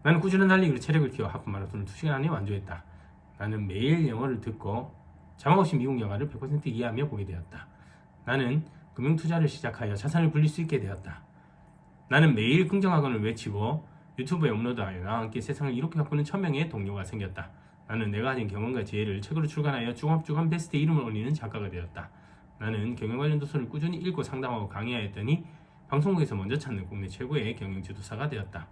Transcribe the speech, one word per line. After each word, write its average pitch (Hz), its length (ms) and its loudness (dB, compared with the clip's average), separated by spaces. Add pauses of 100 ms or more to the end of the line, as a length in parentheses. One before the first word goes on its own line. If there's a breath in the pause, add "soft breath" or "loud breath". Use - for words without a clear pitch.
나는 160 180 6
꾸준한 190 300 4
달리기로 180 300 6
체력을 151 320 2
키워 107 180 -2
하프 - 200 -8
마라톤을 98 360 -6
두 - 100 -14
시간 151 200 0
안에 139 120 0
완주했다. 98 560 -4 (540 loud breath)
나는 104 300 -4
매일 139 420 4
영어를 120 320 -2
듣고 110 520 -6 (440)
자막 175 220 6
없이 165 180 4
미국 127 200 2
영화를 110 300 -2
백 - 140 -8
퍼센트 147 260 -2
이해하며 120 400 -2
보게 101 160 -4
되었다. 87 440 -10 (580 loud breath)
나는 131 400 0 (280 loud breath)
금융 143 220 2
투자를 160 320 2
시작하여 110 480 -4
자산을 156 340 2
불릴 151 180 4
수 160 140 -2
있게 147 180 0
되었다. - 440 -8 (880 loud breath)
나는 147 260 8
매일 131 320 6
긍정학원을 151 560 2
외치고 110 640 -2 (320 loud breath)
유튜브에 151 320 2
업로드하여 107 520 -2
나와 110 180 -2
함께 110 200 -6
세상을 139 320 -4
이롭게 160 240 -2
바꾸는 147 260 0
천 196 180 -2
명의 160 280 0
동료가 101 340 -6
생겼다. 95 460 -8 (380 loud breath)
나는 107 240 -2
내가 113 180 0
가진 120 180 -2
경험과 107 360 -2
지혜를 104 380 -2
책으로 156 260 -2
출간하여 131 480 -2
주간주간 160 560 2
베스트에 160 300 -2
이름을 156 200 4
올리는 113 320 -2
작가가 104 380 -4
되었다. 87 400 -10 (480 loud breath)
나는 110 360 -2
경영 113 220 -4
관련 147 220 2
도서를 139 280 -2
꾸준히 160 300 -2
읽고 170 240 -2
상담하고 123 480 -4
강의하였더니 110 720 -2 (440 loud breath)
방송국에서 151 480 2
먼저 98 200 -2
찾는 113 300 -4
국내 98 220 -6
최고의 117 480 -4
경영 98 260 -6
지도사가 110 480 -8
되었다. 98 420 -8